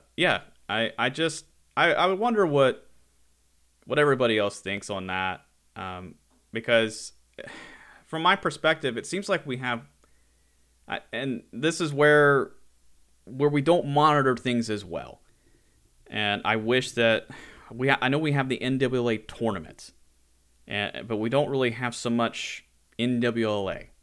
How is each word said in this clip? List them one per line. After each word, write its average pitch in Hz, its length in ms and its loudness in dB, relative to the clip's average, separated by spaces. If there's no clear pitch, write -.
yeah, 151 240 0
I, 113 300 -2
I 123 120 0
just, 156 360 -4
I, 160 160 4
I 175 140 2
wonder 208 380 2
what, 139 440 2
what 139 140 0
everybody 127 380 4
else 101 220 0
thinks 98 300 -8
on 95 180 -6
that, 92 380 -4
um, 92 400 -12
because 113 600 0
<sighs> - 680 -20
from 160 160 -8
my 180 140 4
perspective, 156 600 -2
it - 80 -8
seems - 240 -6
like 156 160 -2
we 127 120 -6
have, 123 260 -4
I, - 140 -8
and 127 300 -6
this 156 260 -2
is 151 140 -2
where, 147 580 6
where 135 240 0
we 147 120 2
don't 160 260 4
monitor 143 480 4
things 117 340 -2
as 104 140 -4
well. 80 380 -12
And 104 360 -2
I 110 120 2
wish 120 360 0
that 113 380 2
we 123 160 -4
ha-, 139 140 2
I 127 80 2
know 143 80 2
we 156 160 0
have 131 160 2
the 127 120 -2
N 131 180 -2
W 127 280 0
A 113 120 2
tournament, - 720 -6
and, 104 400 -6
but 113 100 -2
we 110 120 -2
don't 135 200 2
really 131 220 0
have 120 220 -6
so - 160 -6
much - 560 -2
N 120 220 0
W 117 280 0
L 101 220 -2
A. 71 220 -10